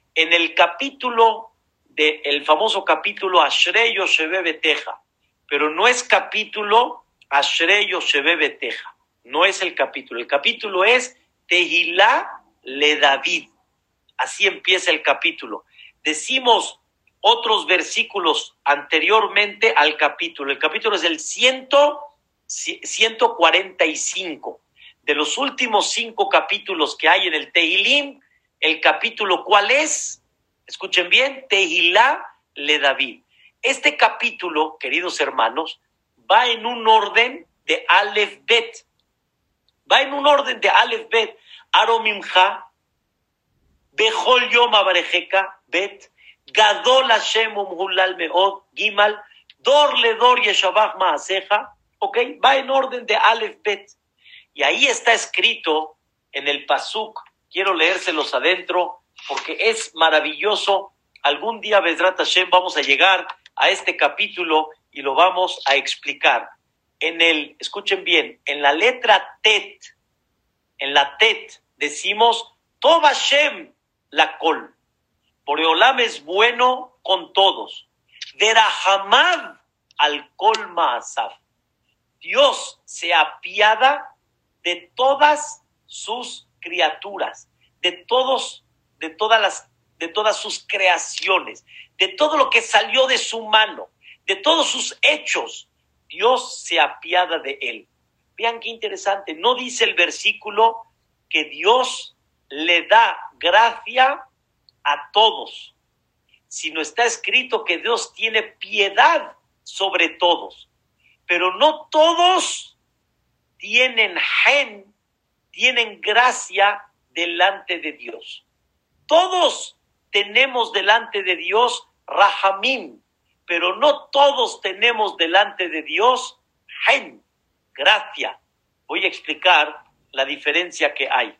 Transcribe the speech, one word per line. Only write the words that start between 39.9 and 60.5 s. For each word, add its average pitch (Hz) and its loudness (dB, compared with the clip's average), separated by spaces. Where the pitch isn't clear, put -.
Va 240 4
en 277 -4
un 285 0
orden 277 2
de 202 2
Aleph 233 2
Bet. 220 -2
Aromimcha, 214 2
Bechol 226 2
Yom 233 4
Avarejeka, 190 0
Bet, 190 -6
Gadol 240 4
Hashem 220 0
Umhulal 185 -2
Meod, 175 0
Gimal, 208 0
Dor 277 4
le 233 2
Dor 247 4
Yeshabach 202 0
Maaseja, 185 -2
¿ok? 202 -4
Va 269 4
en 262 -4
orden 254 -2
de 214 0
Aleph 220 0
Bet. 202 -6
Y 143 -4
ahí 208 2
está 240 2
escrito 170 -2
en 139 -6
el 143 -4
Pasuk, - -4
quiero 143 -2
leérselos 165 -2
adentro, 175 -2
porque 151 -8
es 220 -2
maravilloso. 165 0